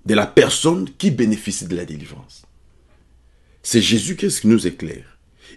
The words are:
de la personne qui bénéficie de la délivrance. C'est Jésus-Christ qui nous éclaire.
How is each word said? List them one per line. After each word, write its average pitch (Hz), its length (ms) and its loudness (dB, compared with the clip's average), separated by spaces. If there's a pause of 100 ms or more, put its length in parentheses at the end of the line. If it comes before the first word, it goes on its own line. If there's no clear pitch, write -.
de - 80 -2
la 104 140 2
personne 151 720 2
qui 196 120 2
bénéficie 110 560 -2
de 87 100 -4
la 87 100 -8
délivrance. 73 560 -18 (1200)
C'est - 180 2
Jésus-Christ 117 600 -2
qui 107 80 2
nous 107 180 4
éclaire. 82 500 -10 (400)